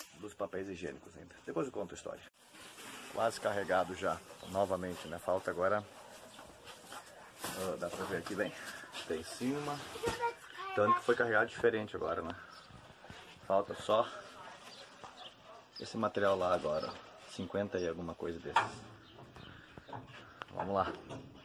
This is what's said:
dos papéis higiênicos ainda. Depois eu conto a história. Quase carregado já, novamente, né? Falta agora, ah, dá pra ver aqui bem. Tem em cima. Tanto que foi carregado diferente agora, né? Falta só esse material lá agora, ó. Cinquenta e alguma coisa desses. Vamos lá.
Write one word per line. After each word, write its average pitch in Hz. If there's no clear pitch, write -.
dos 104
papéis 98
higiênicos 82
ainda. 78
Depois 160
eu 127
conto 98
a 85
história. -
Quase 110
carregado 92
já, 90
novamente, 92
né? 82
Falta 92
agora, 98
ah, 92
dá 87
pra 92
ver 92
aqui 85
bem. 95
Tem -
em -
cima. 143
Tanto 107
que 359
foi 123
carregado 117
diferente 113
agora, 85
né? 82
Falta 98
só 110
esse -
material 101
lá 92
agora, 78
ó. -
Cinquenta 98
e 87
alguma 82
coisa 85
desses. -
Vamos 90
lá. 95